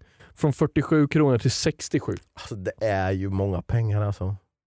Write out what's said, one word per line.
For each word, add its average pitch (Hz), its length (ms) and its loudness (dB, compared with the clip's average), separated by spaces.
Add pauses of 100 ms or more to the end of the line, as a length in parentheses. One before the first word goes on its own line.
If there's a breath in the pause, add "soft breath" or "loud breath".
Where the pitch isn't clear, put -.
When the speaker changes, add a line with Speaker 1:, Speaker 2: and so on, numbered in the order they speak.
(340 soft breath)
Speaker 1:
Från 147 180 2
fyrtiosju 147 560 2
kronor 139 300 4
till 127 120 0
sextiosju. - 640 -2 (180)
Speaker 2:
Alltså, - 200 -14
det 98 260 -6
är 95 320 0
ju 98 180 -2
många 95 320 0
pengar, 107 400 0
alltså. 101 340 -2 (300)